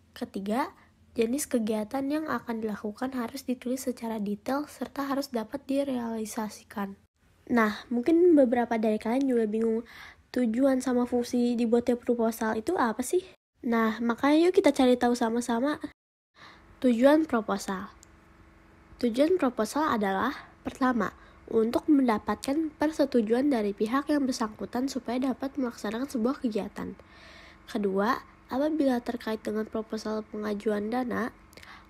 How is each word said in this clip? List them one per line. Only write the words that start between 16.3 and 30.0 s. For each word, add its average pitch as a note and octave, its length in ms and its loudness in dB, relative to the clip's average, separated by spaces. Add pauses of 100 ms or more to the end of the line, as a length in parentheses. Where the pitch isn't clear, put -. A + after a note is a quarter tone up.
Tujuan C4+ 480 6
proposal. G3 640 -4 (1080)
Tujuan C4+ 360 4
proposal C#4 560 0
adalah, G3+ 400 0 (320)
pertama, B3+ 480 -2 (400)
untuk A3+ 400 0
mendapatkan C4+ 880 0
persetujuan C4+ 720 2
dari G#3 240 0
pihak B3 320 -2
yang D4 160 2
bersangkutan A#3+ 640 -4
supaya B3 320 -4
dapat C4+ 400 -4
melaksanakan A#3 480 -6
sebuah B3 320 -2
kegiatan. G#3 560 -6 (720)
Kedua, G3+ 640 -2 (200)
apabila C#4 480 0
terkait A#3 400 -6
dengan G#3+ 240 -4
proposal G#3+ 640 -6